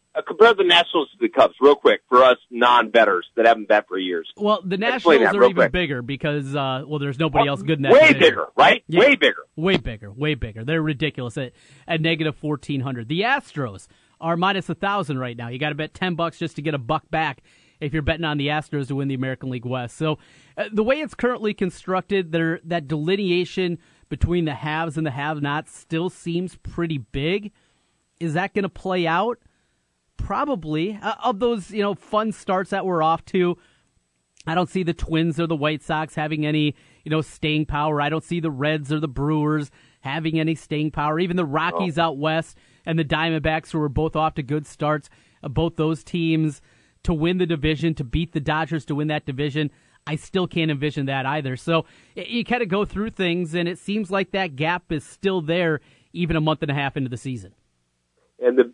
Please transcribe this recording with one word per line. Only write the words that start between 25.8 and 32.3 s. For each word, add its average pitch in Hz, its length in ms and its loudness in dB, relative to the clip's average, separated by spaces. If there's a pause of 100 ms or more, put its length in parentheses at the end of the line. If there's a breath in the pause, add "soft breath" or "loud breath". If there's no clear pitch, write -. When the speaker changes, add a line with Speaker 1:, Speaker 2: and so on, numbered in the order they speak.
Speaker 2:
seems 170 460 -6
pretty 165 440 -6
big. 170 520 -6 (680)
Is 165 140 -4
that 185 200 -4
gonna 196 140 -2
play 185 400 -4
out? 202 320 0 (760)
Probably. 196 840 -4
Uh, 220 120 -4 (100)
of 226 160 0
those, 233 300 0
you 208 120 -2
know, 202 120 0
fun 214 380 -2